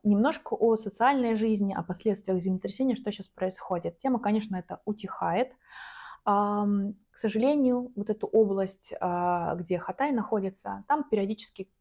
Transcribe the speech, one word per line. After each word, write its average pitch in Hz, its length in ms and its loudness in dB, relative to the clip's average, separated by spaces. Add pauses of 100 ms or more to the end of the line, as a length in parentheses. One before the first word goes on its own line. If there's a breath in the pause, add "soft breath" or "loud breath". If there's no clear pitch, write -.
немножко 214 520 2
о 226 220 4
социальной 233 580 2
жизни, 208 380 2
о 175 100 -4
последствиях 190 580 -2
землетрясения, 196 540 0
что - 160 -6
щас 196 160 -10
происходит. 175 720 -6
Тема, 254 200 0
конечно, 214 360 0
это 180 300 -8
утихает. 202 640 -2 (760 loud breath)
Ам, 208 720 2 (160)
к - 60 -20
сожалению, 247 800 2
вот 202 140 -6
эту 214 180 -2
область, 196 720 2
а, 175 540 0
где 175 220 -2
Хатай 269 360 -2
находится, 196 760 -4
там 294 220 2
периодически 202 600 -4 (120)